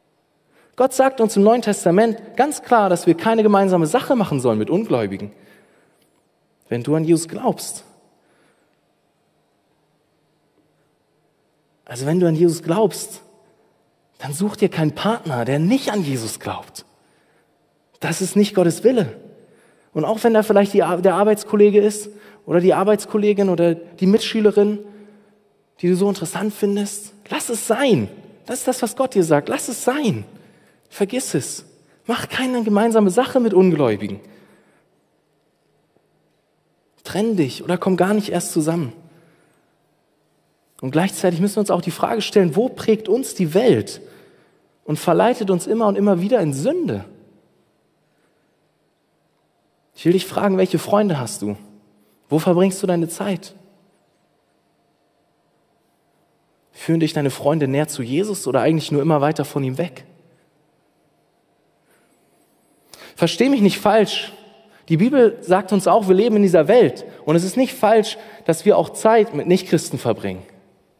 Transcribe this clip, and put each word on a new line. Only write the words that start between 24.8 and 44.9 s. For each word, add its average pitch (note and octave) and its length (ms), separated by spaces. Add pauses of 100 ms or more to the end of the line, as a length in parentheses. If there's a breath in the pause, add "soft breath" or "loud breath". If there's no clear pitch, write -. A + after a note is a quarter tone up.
die F3 100
du F#3 60
so G3+ 140
interessant F#3+ 440
findest, G3+ 600 (160)
lass D4+ 200
es A3+ 180
sein. G#3+ 420 (380)
Das B3 120
ist - 80
das, B3+ 140
was A3+ 140
Gott C4 180
dir F#3+ 100
sagt. D3 240
Lass - 200
es A#3 160
sein. A#3+ 420 (640 soft breath)
Vergiss - 460
es. - 300 (420 soft breath)
Mach A#3+ 220
keine B3+ 340
gemeinsame G#3+ 480
Sache B3 280
mit A#3 140
Ungläubigen. A#2+ 680 (2750 soft breath)
Trenn G#3+ 340
dich C#3 260
oder F3+ 140
komm F#3 180
gar F#3+ 200
nicht G#3 140
erst - 240
zusammen. D#3+ 380 (1900 soft breath)
Und C3 100
gleichzeitig F3 480
müssen G3+ 160
wir G#3+ 60
uns G3+ 100
auch F3 100
die - 80
Frage - 320
stellen, F3 340
wo A#3 120
prägt A3 400
uns B3 260
die D#3+ 200
Welt F3 480 (840 soft breath)
und D3+ 160